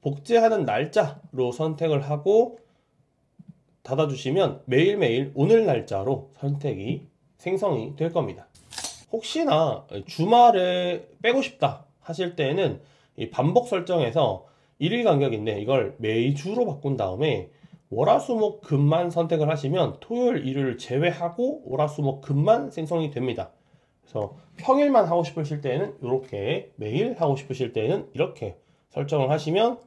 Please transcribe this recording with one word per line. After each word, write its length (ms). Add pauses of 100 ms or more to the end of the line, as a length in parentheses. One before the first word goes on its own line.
복제하는 640
날짜로 880
선택을 480
하고 580 (1200)
닫아주시면 840
매일매일 720
오늘 300
날짜로 720
선택이 720 (300)
생성이 580
될 160
겁니다. 380 (640)
혹시나 760 (180)
주말에 1000 (140)
빼고 200
싶다 440 (160)
하실 340
때는 460 (340)
이 140
반복 400
설정에서 800 (320)
일일 220
간격인데 580
이걸 380
매주로 680
바꾼 320
다음에 540 (400)
월, 180
화, 80
수, 160
목, 280
금만 500
선택을 360
하시면 520
토요일, 480
일요일 320
제외하고 840
월, 160
화, 60
수, 140
목, 200
금만 500
생성이 400
됩니다. 400 (500)
그래서 320 (240)
평일만 480
하고 180
싶으실 380
때에는 400
요렇게, 760
매일 420
하고 160
싶으실 380
때에는 400
이렇게 440 (320)
설정을 400
하시면 580